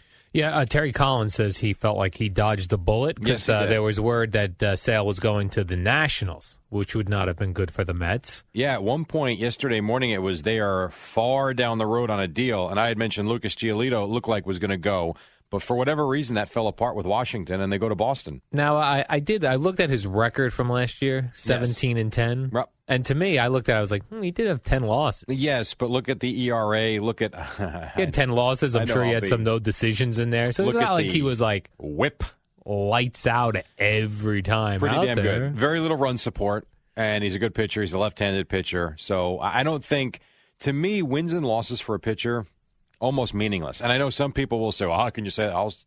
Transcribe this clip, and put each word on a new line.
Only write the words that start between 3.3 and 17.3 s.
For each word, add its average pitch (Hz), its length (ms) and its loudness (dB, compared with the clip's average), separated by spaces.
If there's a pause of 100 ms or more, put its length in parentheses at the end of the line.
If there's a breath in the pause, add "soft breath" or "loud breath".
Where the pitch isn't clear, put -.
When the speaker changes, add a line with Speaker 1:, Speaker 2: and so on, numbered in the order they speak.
Speaker 2:
he 120 60 4
Speaker 1:
uh, 104 80 4
Speaker 2:
did. 104 100 2
Speaker 1:
there 110 120 4
was 107 180 0
word 113 320 2
that, 101 280 0
uh, 101 140 4
Sale 107 320 2
was 95 140 0
going 101 300 2
to 107 120 0
the 90 140 -2
Nationals, 107 840 0 (100)
which 101 280 -2
would 101 120 -2
not 98 200 0
have 87 80 -2
been 95 160 -2
good 92 180 -2
for 98 140 -2
the 85 100 -4
Mets. 87 480 -4 (100)
Speaker 2:
Yeah, 135 200 0
at 107 100 -2
one 139 220 0
point 131 340 0
yesterday 117 420 -2
morning 117 300 0
it 101 120 0
was 92 200 -2
they 110 160 0
are 95 320 0
far 131 640 0
down 117 240 0
the 110 80 2
road 117 240 2
on 104 80 0
a 98 80 2
deal, 98 420 0
and 98 120 0
I 117 80 4
had 113 100 -2
mentioned 104 300 -2
Lucas 113 260 -2
Giolito 113 540 0
looked 113 180 -2
like 104 200 0
was 92 120 -2
gonna 98 180 -2
go. 87 380 0 (360 loud breath)
But 98 120 -2
for 123 140 0
whatever 147 280 2
reason, 135 300 0
that 104 140 0
fell 113 180 0
apart 104 300 -2
with 92 100 -4
Washington, 98 540 -2